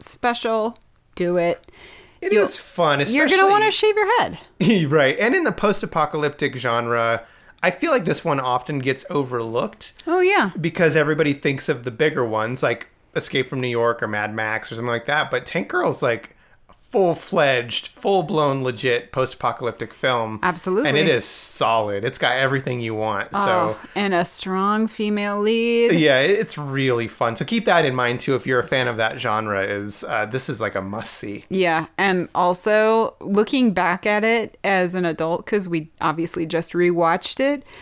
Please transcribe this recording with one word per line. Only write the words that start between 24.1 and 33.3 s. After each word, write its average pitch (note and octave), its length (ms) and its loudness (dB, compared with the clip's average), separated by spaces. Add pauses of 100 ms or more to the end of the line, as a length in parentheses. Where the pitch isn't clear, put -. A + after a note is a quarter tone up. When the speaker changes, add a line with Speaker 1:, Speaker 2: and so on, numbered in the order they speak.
Speaker 1:
a F3 100 2
strong G3+ 640 -2
female G#3 540 -2
lead. A#3 500 2
Speaker 2:
Yeah, D3+ 300 6
it, D#3+ 100 4
it's G#3 260 0
really C3+ 520 0
fun. A#2 260 -2
So - 80 -6
keep A3 220 -2
that F3 180 6
in C3+ 120 2
mind, B2 260 0
too, C#3 140 0
if A#2+ 120 -4
you're B2+ 140 2
a A#2 60 -8
fan B2+ 200 0
of A#2 80 -2
that A2+ 240 -2
genre, G#2+ 420 0
is, G2+ 460 -4
uh, A2 200 -2
this B2+ 200 -4
is, A2+ 140 -6
like, G#2 140 -4
a G2 60 0
must-see. G#2 680 -8
Speaker 1:
Yeah, E3+ 380 0 (100)
and F#3 360 0
also, G#3+ 840 2
looking A3 540 2